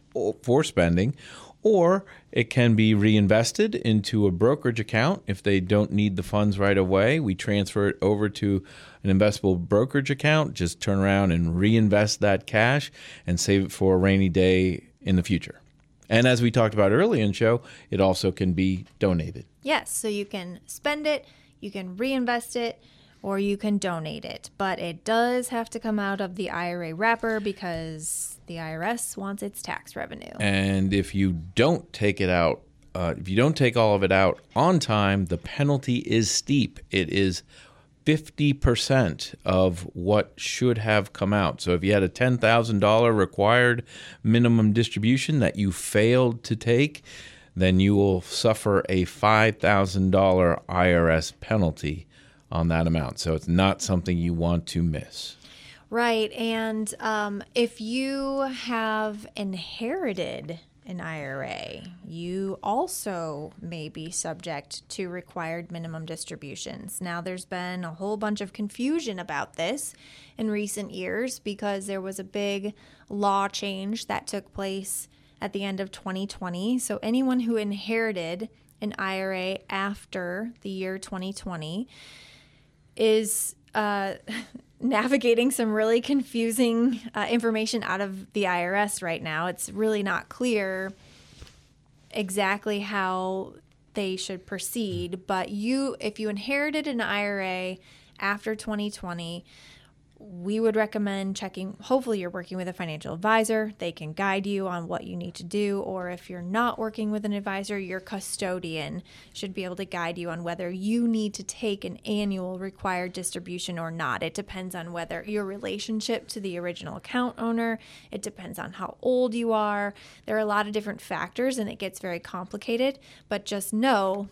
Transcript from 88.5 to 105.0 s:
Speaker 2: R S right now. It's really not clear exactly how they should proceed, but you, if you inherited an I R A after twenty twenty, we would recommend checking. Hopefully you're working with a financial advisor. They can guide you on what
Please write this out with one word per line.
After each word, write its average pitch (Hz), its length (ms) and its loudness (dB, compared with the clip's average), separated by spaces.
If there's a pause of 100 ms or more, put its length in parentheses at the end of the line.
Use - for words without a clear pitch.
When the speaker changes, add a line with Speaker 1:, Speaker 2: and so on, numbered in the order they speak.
Speaker 2:
R 180 120 -2
S 208 260 0
right 170 200 -4
now. 160 260 -4
It's - 220 -8
really 208 340 0
not 185 260 -4
clear 196 640 -2 (1200)
exactly 202 680 -2
how 190 760 -4 (400)
they 190 220 -4
should 185 300 -10
proceed, 185 800 -6
but 185 220 -2
you, 247 500 -2
if 214 200 -6
you 214 100 -4
inherited 285 580 -4
an 247 140 -2
I 202 220 -2
R 202 180 -4
A 185 380 -6 (400)
after 208 360 -4
twenty 208 340 -6
twenty, 175 560 -10 (800)
we 196 360 -6
would 226 160 2
recommend 202 600 -2
checking. 190 460 -10
Hopefully 254 380 0
you're 180 100 -6
working 185 260 -10
with 180 120 -6
a 180 60 -6
financial 165 420 -10
advisor. 214 640 2
They 170 120 -6
can 156 220 -10
guide 196 320 -2
you 196 220 -2
on 170 200 -6
what 175 180 -8